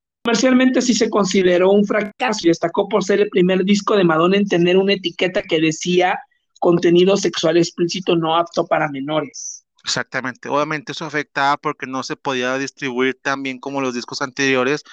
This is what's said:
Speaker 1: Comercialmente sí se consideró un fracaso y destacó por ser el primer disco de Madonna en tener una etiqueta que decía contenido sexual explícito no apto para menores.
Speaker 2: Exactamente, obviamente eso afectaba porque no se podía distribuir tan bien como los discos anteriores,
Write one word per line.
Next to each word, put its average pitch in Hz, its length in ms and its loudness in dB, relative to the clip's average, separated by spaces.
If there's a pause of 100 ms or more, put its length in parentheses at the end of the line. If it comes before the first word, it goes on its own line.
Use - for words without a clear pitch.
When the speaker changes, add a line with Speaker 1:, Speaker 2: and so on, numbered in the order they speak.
(240)
Speaker 1:
Comercialmente 254 580 2
sí 240 140 2
se 214 160 0
consideró 185 600 2
un 202 140 4
fracaso 214 580 -4
y 170 40 2
destacó 170 420 0
por 202 140 0
ser 202 180 0
el 208 80 0
primer 185 340 2
disco 202 320 2
de 190 80 4
Madonna 170 340 4
en 202 100 0
tener 175 300 2
una 196 160 2
etiqueta 185 500 -4
que 160 180 0
decía 180 560 0 (420)
contenido 175 580 4
sexual 170 400 -2
explícito 175 580 -2
no 165 200 0
apto 170 300 -2
para 156 240 -2
menores. 147 760 -8 (200)
Speaker 2:
Exactamente, 123 640 -6
obviamente 147 440 -4
eso 165 140 -10
afectaba 143 520 -2
porque 143 300 -6
no 131 160 -6
se 156 120 -8
podía 131 440 -4
distribuir 131 600 -4
tan 139 220 -4
bien 131 180 -8
como 139 220 -6
los 127 140 -4
discos 123 260 -8
anteriores, 135 720 0